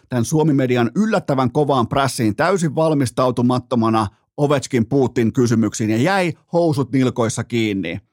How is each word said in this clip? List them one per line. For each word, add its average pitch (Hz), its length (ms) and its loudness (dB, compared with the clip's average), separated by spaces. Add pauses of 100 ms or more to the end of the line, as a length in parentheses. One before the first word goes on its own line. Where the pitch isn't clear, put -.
tämän 123 160 -2
Suomi-median 131 720 0
yllättävän 151 580 0
kovaan 135 360 0
prässiin 127 480 -2
täysin 165 380 0
valmistautumattomana 123 1300 0 (300)
Ovechkin 139 500 0
Putin 127 460 0
kysymyksiin 113 580 0
ja 110 60 0
jäi 175 360 0 (200)
housut 160 400 0
nilkoissa 123 520 0
kiinni. 101 560 -4 (120)